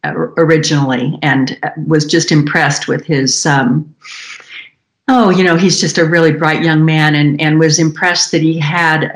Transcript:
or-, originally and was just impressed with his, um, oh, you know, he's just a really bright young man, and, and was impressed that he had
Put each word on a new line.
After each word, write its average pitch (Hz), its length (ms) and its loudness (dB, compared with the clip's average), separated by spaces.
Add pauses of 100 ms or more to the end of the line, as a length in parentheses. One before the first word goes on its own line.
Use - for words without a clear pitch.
or-, 160 320 -6
originally 147 840 0
and 135 380 0 (260)
was 156 200 0
just 160 260 0
impressed 147 560 0
with 147 160 -4
his, 135 420 -2
um, 139 480 0 (1160)
oh, 233 220 4
you 185 120 2
know, 170 140 2
he's 175 240 2
just - 160 -2
a 170 80 0
really 165 260 2
bright 156 320 -2
young 160 220 2
man, 156 280 2
and, 147 280 0
and 156 180 2
was 160 180 2
impressed 170 540 -2
that 156 100 0
he 160 160 0
had 160 580 -2